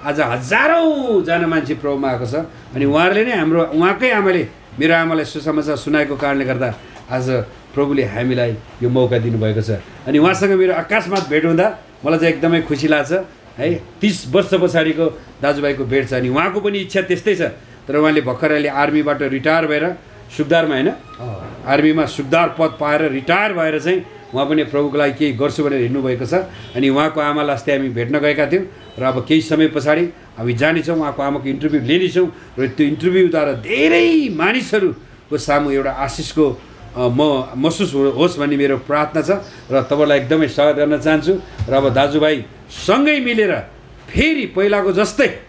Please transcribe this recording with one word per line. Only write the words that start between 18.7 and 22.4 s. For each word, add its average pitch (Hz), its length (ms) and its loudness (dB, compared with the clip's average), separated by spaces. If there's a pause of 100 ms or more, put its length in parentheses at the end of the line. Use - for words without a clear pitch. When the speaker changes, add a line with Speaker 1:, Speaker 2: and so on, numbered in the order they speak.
Speaker 1:
रिटायर 147 440 0
भएर 151 320 -2 (400)
सुकदारमा, 156 380 2
होइन? 131 140 0
Speaker 2:
अँ। - 800 -12
Speaker 1:
आर्मीमा 151 380 4
सुकदार 147 540 0